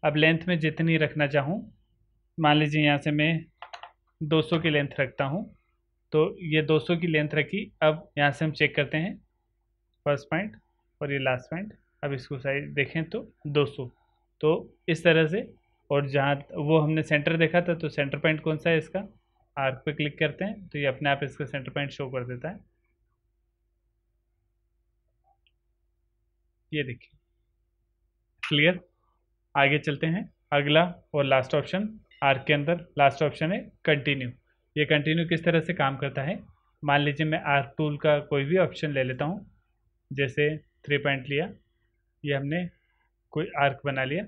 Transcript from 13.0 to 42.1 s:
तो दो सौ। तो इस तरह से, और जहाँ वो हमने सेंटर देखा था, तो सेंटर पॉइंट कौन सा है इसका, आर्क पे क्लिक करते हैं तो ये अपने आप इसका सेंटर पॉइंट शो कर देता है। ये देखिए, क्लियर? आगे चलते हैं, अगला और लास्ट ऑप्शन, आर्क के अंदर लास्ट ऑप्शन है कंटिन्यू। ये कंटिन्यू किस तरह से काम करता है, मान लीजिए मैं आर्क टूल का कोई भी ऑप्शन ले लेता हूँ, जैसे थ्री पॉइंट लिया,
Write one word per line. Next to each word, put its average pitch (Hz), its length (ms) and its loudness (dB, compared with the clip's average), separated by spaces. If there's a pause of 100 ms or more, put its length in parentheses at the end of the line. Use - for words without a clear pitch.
तो 220 200 -8 (220)
दो 143 180 2
सौ। 123 240 -10 (500)
तो 156 100 2 (380)
इस 160 160 -2
तरह 160 240 6
से, 208 200 -4 (420)
और 143 180 2
जहाँ 139 260 2 (220)
वो 156 220 4
हमने 156 240 2
सेंटर 151 340 0
देखा 165 240 4
था, 175 140 -2
तो 165 140 -6
सेंटर 143 300 -4
पॉइंट 156 220 0
कौन 156 180 -2
सा 170 120 0
है 165 80 4
इसका, 185 280 -6 (500)
आर्क 131 300 -2
पे 151 60 -2
क्लिक 147 260 -4
करते 156 260 -2
हैं 208 240 -10
तो 151 100 -8
ये 143 80 0
अपने 135 240 0
आप 139 120 2
इसका 143 240 -8
सेंटर 135 240 -10
पॉइंट 139 200 -4
शो 139 180 -10
कर 127 180 -6
देता 127 220 -10
है। 208 100 -12 (4000)
ये 151 120 -2
देखिए, - 340 -14 (1200)
क्लियर? 160 380 2 (760)
आगे 143 260 4
चलते 151 260 -4
हैं, 170 220 -2 (240)
अगला 147 320 4 (300)
और 143 120 2
लास्ट 131 280 2
ऑप्शन, 180 340 -2 (340)
आर्क 135 240 2
के 156 60 2
अंदर 160 340 0 (120)
लास्ट 139 240 6
ऑप्शन 160 300 -2
है 226 60 -2 (260)
कंटिन्यू। 135 460 0 (460)
ये 151 100 2
कंटिन्यू 156 420 2
किस 165 160 -2
तरह 165 160 4
से 170 140 -6
काम 139 240 0
करता 135 240 -6
है, 170 160 -6 (440)
मान 143 180 4
लीजिए 147 260 0
मैं 156 240 -2
आर्क 139 280 2
टूल 151 200 -2
का 147 280 4
कोई 139 180 0
भी 160 140 0
ऑप्शन 160 340 -2
ले 135 120 0
लेता 127 200 -4
हूँ, 180 220 -6 (640)
जैसे 143 460 0
थ्री - 420 -4
पॉइंट 139 300 -2
लिया, 147 200 -2 (760)